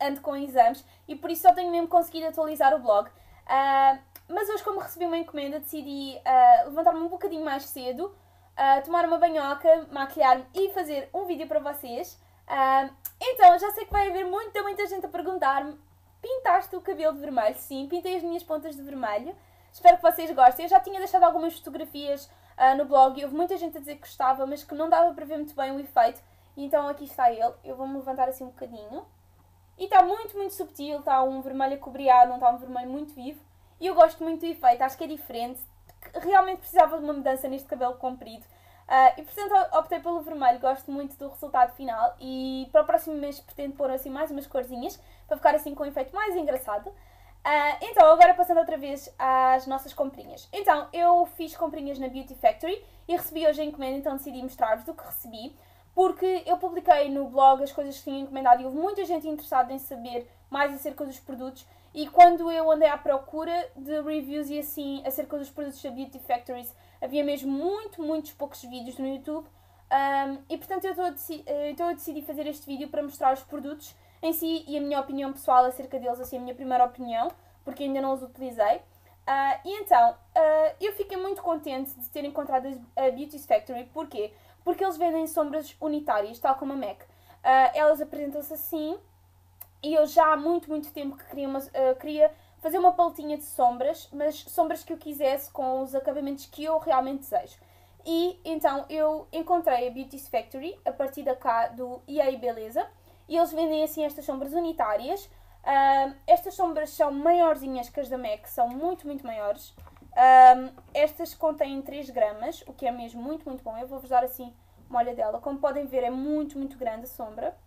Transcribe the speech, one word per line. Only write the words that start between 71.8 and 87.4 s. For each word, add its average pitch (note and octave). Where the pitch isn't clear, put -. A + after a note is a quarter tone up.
eu F4
decidi D4+
fazer D4
este D4
vídeo C#4
para D4
mostrar C#4
os C4+
produtos D4
em D#4+
si D#4+
e C#4+
a C#4+
minha C#4+
opinião C4+
pessoal B3+
acerca C4
deles, B3
assim, B3+
a -
minha B3
primeira B3+
opinião, B3
porque C4+
ainda C4+
não C4+
os C4
utilizei. B3+
Ah, C#4
e G4+
então, A#3
ah, D#4
eu G4+
fiquei G4
muito F#4+
contente D4+
de -
ter D4
encontrado C#4+
a, C4+
a C4
Beauty C#4+
Factory. A#3+
Porquê? C4+
Porque F4
eles F#4+
vendem D#4+
sombras D4+
unitárias, A#3
tal C4+
como C4+
a C#4
mac. A3+